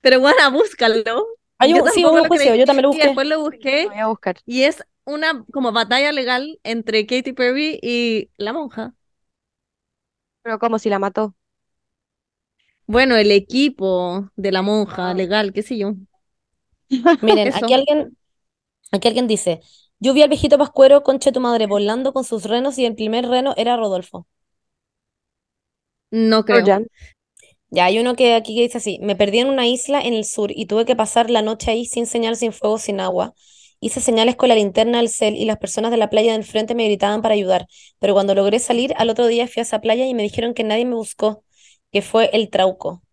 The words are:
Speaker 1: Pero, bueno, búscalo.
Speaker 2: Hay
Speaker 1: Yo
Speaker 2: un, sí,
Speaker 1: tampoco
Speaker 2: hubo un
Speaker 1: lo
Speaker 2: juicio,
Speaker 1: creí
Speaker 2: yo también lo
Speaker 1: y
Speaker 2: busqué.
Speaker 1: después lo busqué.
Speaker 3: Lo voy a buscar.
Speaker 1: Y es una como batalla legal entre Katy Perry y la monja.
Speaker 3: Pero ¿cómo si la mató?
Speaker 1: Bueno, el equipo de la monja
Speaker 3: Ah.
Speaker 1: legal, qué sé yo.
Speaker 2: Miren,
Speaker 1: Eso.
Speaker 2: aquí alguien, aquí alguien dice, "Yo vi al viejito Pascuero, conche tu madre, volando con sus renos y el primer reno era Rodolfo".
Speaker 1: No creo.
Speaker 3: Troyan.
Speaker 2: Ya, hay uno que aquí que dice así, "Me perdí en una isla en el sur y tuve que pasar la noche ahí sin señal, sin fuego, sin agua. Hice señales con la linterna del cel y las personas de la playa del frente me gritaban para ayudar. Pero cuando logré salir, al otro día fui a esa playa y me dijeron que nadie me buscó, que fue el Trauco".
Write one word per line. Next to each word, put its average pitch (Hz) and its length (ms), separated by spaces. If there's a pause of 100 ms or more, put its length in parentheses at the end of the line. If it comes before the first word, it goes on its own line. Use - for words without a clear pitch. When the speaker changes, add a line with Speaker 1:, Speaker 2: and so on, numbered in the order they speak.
Speaker 1:
Pero, 262 200
bueno, 285 160 (160)
búscalo. 233 720 (320)
Speaker 2:
Hay 269 160
Speaker 1:
Yo 349 80
Speaker 2:
un, 320 80
sí, 359 120
Speaker 1:
tampoco 330 60
Speaker 2:
hubo 320 80
un 320 80
Speaker 1:
lo 320 40
Speaker 2:
juicio, 302 200
Speaker 1:
creí 226 120
Speaker 2:
yo 262 60
también 269 180
lo 277 60
Speaker 1:
y - 20
Speaker 2:
busqué. 302 140
Speaker 1:
después 269 200
lo 311 140
busqué. 294 440
Speaker 3:
Lo 415 60
voy 208 80
a 220 100
buscar. 208 360
Speaker 1:
Y 247 200
es 302 200 (200)
una 302 480
como 254 200
batalla 247 400
legal 262 500
entre 220 440
Katy 254 260
Perry 262 500
y 233 540
la 208 160
monja. 247 420 (1500)
Speaker 3:
Pero 226 160
¿cómo 226 200
si 214 120
la 202 80
mató? 202 360 (1500)
Speaker 1:
Bueno, 247 300
el 208 160
equipo 196 1040
de 196 160
la 190 100
monja 202 480
Speaker 3:
Ah. 180 40
Speaker 1:
legal, 190 400
qué 208 80
sé 233 160
yo. 202 160 (1300)
Speaker 2:
Miren, 214 260
Speaker 1:
Eso. 226 160
Speaker 2:
aquí 240 80
alguien, 285 440 (760)
aquí 202 160
alguien 247 180
dice, 190 340 (380)
"Yo 254 140
vi 277 100
al 294 60
viejito 285 300
Pascuero, 277 440
conche 269 300
tu 254 80
madre, 233 260
volando 214 460
con 262 120
sus 208 200
renos 247 340
y 262 60
el 226 100
primer 220 320
reno 254 300
era 240 220
Rodolfo". 185 480 (1800)
Speaker 1:
No 220 340
creo. 220 140
Speaker 3:
Troyan. 202 280 (840)
Speaker 2:
Ya, 180 160
hay 196 120
uno 247 160
que 240 200
aquí 220 200
que 233 80
dice 240 160
así, 202 240
"Me 202 140
perdí 202 240
en 254 80
una 262 180
isla 262 340
en 240 140
el 220 100
sur 208 300
y 214 120
tuve 214 180
que 240 100
pasar 226 360
la 226 120
noche 214 300
ahí 233 140
sin 233 200
señal, 233 300
sin 226 160
fuego, 214 260
sin 202 220
agua. 185 340 (460)
Hice 226 200
señales 233 360
con 254 120
la 233 60
linterna 220 440
del 233 100
cel 214 280
y - 80
las 214 140
personas 220 320
de 233 60
la 220 140
playa 220 240
del 220 100
frente 214 320
me 233 80
gritaban 208 380
para 220 120
ayudar. 185 320 (320)
Pero 202 160
cuando 196 200
logré 202 260
salir, 247 360
al 226 140
otro 233 160
día 233 220
fui 233 120
a - 20
esa 220 180
playa 226 260
y 262 80
me 226 80
dijeron 226 320
que 233 80
nadie 220 220
me 247 100
buscó, 214 480 (480)
que 202 120
fue 226 300
el 226 180
Trauco". 185 520 (100)